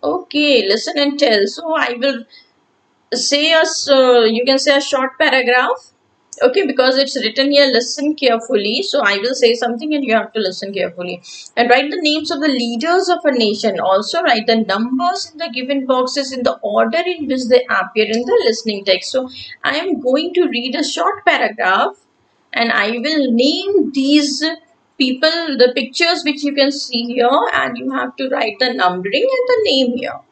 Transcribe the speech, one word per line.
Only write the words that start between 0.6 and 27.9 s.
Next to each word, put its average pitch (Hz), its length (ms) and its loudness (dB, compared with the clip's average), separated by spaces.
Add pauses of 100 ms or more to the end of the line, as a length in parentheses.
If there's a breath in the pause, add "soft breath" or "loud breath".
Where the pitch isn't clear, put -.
listen 226 300 -2
and 285 220 -2
tell. 220 260 4
So 311 300 -4
I 247 260 -2
will 262 180 0 (920 soft breath)
say 285 400 0
a 320 160 6
s-, - 180 -6 (140)
uh, 247 200 6
you 226 240 2
can 269 220 2
say 277 100 4
a 285 40 2
short 262 380 -2
paragraph. 254 680 2 (580)
Okay, 392 200 4
because 262 320 0
it's 269 260 0
written 269 280 0
here, 285 200 6
listen 277 480 -2
carefully. 226 640 0
So 285 260 -2
I 202 100 2
will 202 220 -2
say 233 140 2
something 240 400 -4
and 277 120 -2
you 226 100 0
have 208 200 -2
to 220 40 -2
listen 196 340 -6
carefully. 180 480 -6 (360 loud breath)
And 247 120 4
write 277 220 4
the 381 100 -4
names 302 300 0
of 302 80 -4
the 302 80 0
leaders 269 640 0
of 349 160 0
a 285 80 2
nation. 214 460 0 (100)
Also 214 320 0
write 240 260 0
the 226 80 4
numbers 254 760 -2
in 311 120 -20
the 339 140 -6
given 262 280 -4
boxes 254 460 0
in 254 120 -6
the - 180 0
order 226 440 0
in 330 220 -4
which 254 240 -2
they 247 100 6 (180)
appear 214 380 -2
in 240 140 -2
the 466 140 4
listening 220 400 -2
text. 185 260 0
So 262 180 -4 (340 loud breath)
I 269 200 0
am 370 160 -2 (100)
going 320 300 0
to 330 80 2
read 240 320 -4
a 294 160 -2
short 339 300 -2
paragraph 247 720 0 (560)
and 233 180 0
I 208 200 0 (160)
will 302 240 0
name 320 600 2
these 285 500 0 (560)
people, 302 640 0
the 247 140 6
pictures 339 480 -2
which 285 200 -4
you 285 100 -2
can 277 180 2
see 240 320 -4 (100)
here, 254 260 4 (140)
and 262 240 -2
you 254 140 -6